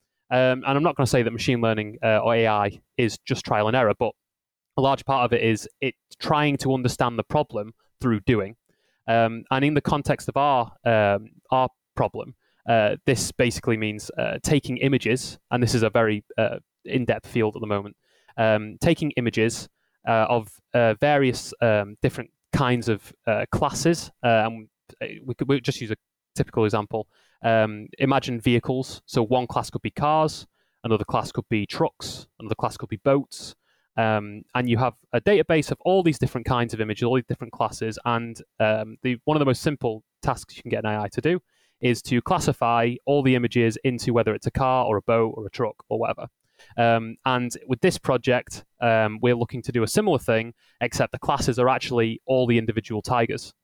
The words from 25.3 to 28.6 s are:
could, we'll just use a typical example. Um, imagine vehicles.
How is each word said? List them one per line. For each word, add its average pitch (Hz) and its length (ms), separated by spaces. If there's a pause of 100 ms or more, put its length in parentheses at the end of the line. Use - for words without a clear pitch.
could, 135 140
we'll 143 120
just - 200
use 110 100
a 107 60 (400)
typical 117 300
example. 107 420 (340)
Um, 107 440 (120)
imagine 131 420
vehicles. 127 680